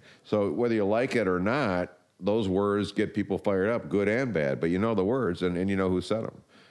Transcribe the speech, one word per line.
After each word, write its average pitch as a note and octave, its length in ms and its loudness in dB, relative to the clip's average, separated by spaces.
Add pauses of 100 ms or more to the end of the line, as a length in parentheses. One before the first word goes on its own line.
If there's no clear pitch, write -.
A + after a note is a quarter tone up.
(260)
So G2+ 260 0
whether A#2 220 0
you G#2+ 120 2
like A#2 300 0
it A2 120 2
or F2+ 120 2
not, G2 540 0 (260)
those G#2 300 0
words G2+ 420 0
get G#2+ 220 -2
people G2 240 -2
fired G2 320 0
up, A2+ 200 -2
good G2+ 200 2
and A#2+ 240 0
bad, C#2 260 0
but E2 100 0
you F#2 100 0
know A2+ 140 0
the F#2+ 120 2
words G#2+ 360 0
and, F2 160 0
and F#2+ 120 0
you G2 80 0
know F#2+ 120 2
who F#2 120 2
said G#2+ 240 -4
'em. - 160 -14 (300)